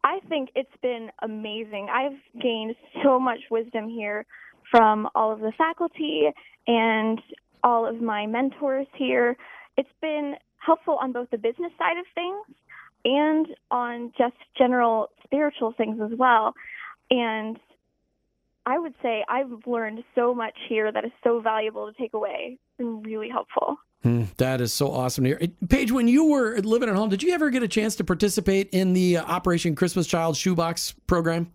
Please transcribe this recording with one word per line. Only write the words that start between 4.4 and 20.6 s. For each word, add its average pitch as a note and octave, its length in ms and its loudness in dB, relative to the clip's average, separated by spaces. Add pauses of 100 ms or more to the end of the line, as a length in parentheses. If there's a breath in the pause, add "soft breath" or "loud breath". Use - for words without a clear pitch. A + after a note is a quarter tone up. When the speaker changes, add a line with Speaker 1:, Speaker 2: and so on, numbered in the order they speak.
Speaker 1:
from G#3+ 440 8
all A3 180 2
of G#3+ 80 -6
the A3 160 -2
faculty D#4+ 680 0 (420 loud breath)
and A3 540 2 (420)
all A#3 240 4
of A#3 140 -6
my G#3+ 260 -2
mentors C4+ 600 -2 (100)
here. B3+ 400 0 (400 loud breath)
It's C4+ 120 -2 (120)
been D4+ 340 -4 (240)
helpful D#4+ 380 2
on C4 160 -4
both B3 180 -6
the A3+ 80 -4
business C4+ 400 -4
side E4+ 200 0
of F4+ 60 -10 (100)
things F#4+ 440 -8 (460 loud breath)
and D4+ 420 2 (240)
on A#3+ 460 -4
just B3 200 0 (200)
general A#3+ 540 2 (140)
spiritual C#4 480 -2
things A3 280 -4
as A3 180 -4
well. B3 360 4 (560 loud breath)
And A3+ 480 -2 (1080)
I C4+ 120 0
would D#4+ 240 -8
say A3+ 260 -2
I've B3+ 220 -2 (160)
learned A3+ 380 -6 (100)
so B3 200 2
much A3+ 200 -6 (140)